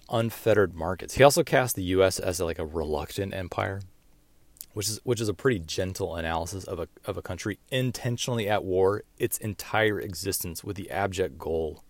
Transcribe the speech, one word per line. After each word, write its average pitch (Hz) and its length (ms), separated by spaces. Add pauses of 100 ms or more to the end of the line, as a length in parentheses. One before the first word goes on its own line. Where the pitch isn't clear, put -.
unfettered 107 640
markets. 82 400
He 131 80
also 147 200
cast 127 320
the 95 80
U 92 200
S 95 160
as, 90 200
like, 82 200
a 82 60
reluctant 78 680
empire, 98 480 (920)
which 104 140
is, 107 160
which 120 160
is 110 100
a 98 40
pretty 123 260
gentle 92 560
analysis 82 480
of 87 160
a, 82 80 (180)
of 95 120
a 82 60
country 92 340 (120)
intentionally 120 800
at 101 160
war 95 400 (140)
its - 220
entire 107 600
existence 92 640
with 98 120
the 98 160
abject 92 480
goal 80 500